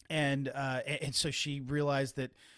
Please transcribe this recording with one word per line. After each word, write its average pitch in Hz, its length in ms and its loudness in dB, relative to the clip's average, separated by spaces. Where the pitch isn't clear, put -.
And, 139 400 2
uh, 131 380 0
a-, 147 180 -2
and 143 100 -4
so - 160 2
she 143 300 -2
realized 139 560 2
that 131 160 -4